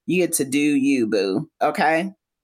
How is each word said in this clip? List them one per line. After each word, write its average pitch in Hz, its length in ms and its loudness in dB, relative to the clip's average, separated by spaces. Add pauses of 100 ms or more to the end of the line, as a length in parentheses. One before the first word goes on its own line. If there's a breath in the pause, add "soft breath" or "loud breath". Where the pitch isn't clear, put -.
You 180 160 0
get 170 120 -2
to 143 100 -2
do 135 140 -2
you, 139 480 2
boo. 101 420 -2 (140)
Okay? 160 480 0 (340)